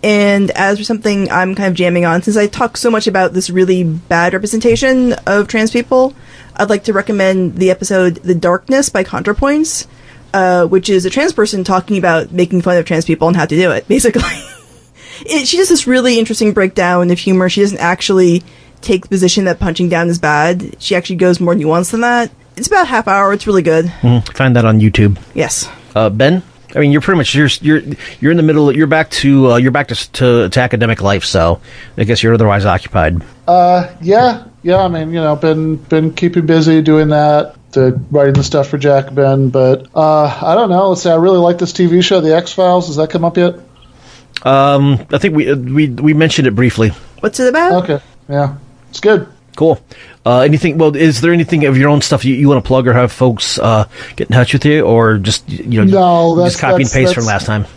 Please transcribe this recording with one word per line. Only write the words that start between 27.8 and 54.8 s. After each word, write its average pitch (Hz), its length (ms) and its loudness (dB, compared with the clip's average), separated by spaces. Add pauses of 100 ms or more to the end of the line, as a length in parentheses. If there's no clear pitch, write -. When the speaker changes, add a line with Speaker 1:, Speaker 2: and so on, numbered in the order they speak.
Speaker 2:
you're 147 120 2
in 170 60 2
the 165 40 2
middle, 151 340 2
you're 156 120 2
back 156 240 0
to, 139 400 2
uh, 117 60 4
you're 127 120 2
back 139 200 -2
to, - 240 -10
to, 120 360 2
to 131 100 -2
academic 113 440 -2
life, 98 200 0
so 85 380 0 (360)
I - 80 -2
guess 107 180 0
you're 113 100 4
otherwise 104 320 2
occupied. 87 560 0 (260)
Speaker 3:
Uh, 180 540 2
yeah, 220 440 0 (180)
yeah. 175 140 2
I 190 100 2
mean, 160 220 -4
you 170 100 -4
know, 151 160 0
been, 160 400 -2
been 160 380 -2
keeping 175 340 0
busy 160 340 4
doing 156 280 2
that, 151 460 2 (180)
the, 127 360 2
writing 143 240 2
the 139 100 2
stuff 139 260 -2
for 143 100 -6
Jacobin, 139 720 0
but, 131 440 2
uh, 156 480 0
I 165 140 0
don't 214 160 2
know. 190 180 2
Let's 180 140 -2
say 175 80 0
I 165 60 4
really 185 200 4
like 175 220 2
this 175 140 -4
T 180 120 0
V 175 160 2
show, 180 200 2
The 156 140 2
X-Files. 180 520 0
Has 151 80 -10
that 156 160 -2
come 165 120 -2
up 170 140 -2
yet? 175 220 0 (840)
Speaker 2:
Um, 139 680 2
I 143 80 -2
think 170 160 -2
we, 143 160 0
uh, 147 40 2
we, 135 340 -2
we 127 240 0
mentioned 156 340 0
it 110 80 0
briefly. 113 340 0 (300)
Speaker 1:
What's 208 200 -4
it 254 100 2
about? 320 340 0
Speaker 3:
Okay, 160 160 -4 (280)
yeah, 143 300 -2 (320)
it's - 100 -16
good. 208 280 2 (280)
Speaker 2:
Cool. 156 260 0 (440)
Uh, 123 140 2
anything, 147 380 0
well, 156 180 2
is 143 260 0
there 170 120 2
anything 165 320 0
of 135 120 2
your 135 120 2
own 147 120 2
stuff - 220 -2
you, 131 120 0
you 139 120 2
wanna 139 140 4
plug 131 260 0
or 123 60 2
have 123 180 2
folks, - 480 -2
uh, 107 260 0 (300)
get - 140 -6
in - 40 0
touch 123 200 2
with 135 120 -2
you, 151 160 2